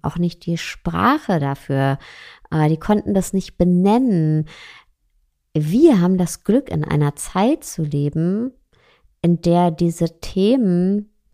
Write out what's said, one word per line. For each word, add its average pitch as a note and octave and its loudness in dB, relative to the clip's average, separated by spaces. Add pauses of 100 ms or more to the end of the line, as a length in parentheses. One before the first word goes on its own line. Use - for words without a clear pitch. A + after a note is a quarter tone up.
auch D#3+ -6
nicht F3 -4
die E3+ -4
Sprache F#3+ -2
dafür. C#3 -2 (520)
Äh, D#3 2
die D#3 0
konnten G#3 0
das F#3 -2
nicht - -4
benennen. F3+ 2 (1080)
Wir G3 4
haben F3+ 2
das - -4
Glück, B3+ 0
in D#3 -4
einer D3 0
Zeit B3 -2
zu - -8
leben, D#3+ -2 (680)
in E3+ 2
der F3 2
diese E3 -4
Themen G3 0 (220)